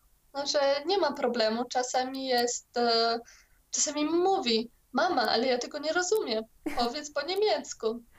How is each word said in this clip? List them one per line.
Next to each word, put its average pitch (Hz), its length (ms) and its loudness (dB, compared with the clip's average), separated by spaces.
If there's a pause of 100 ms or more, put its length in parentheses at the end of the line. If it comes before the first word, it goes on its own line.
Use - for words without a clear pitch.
(340)
no, 285 120 -4
że 294 140 2 (260)
nie 381 120 2
ma 302 140 2
problemu. 233 520 0
Czasami 262 600 -2
jest, 240 500 -2
e, 233 420 2 (520)
czasami 302 340 -2
mówi: 311 640 2 (220)
„Mama, 294 380 2
ale 233 160 2
ja 247 120 2
tego 294 200 -6
nie 294 140 -4
rozumiem. 349 520 0 (340)
Powiedz 294 340 -2
po 294 140 -2
niemiecku”. 311 760 -2 (160)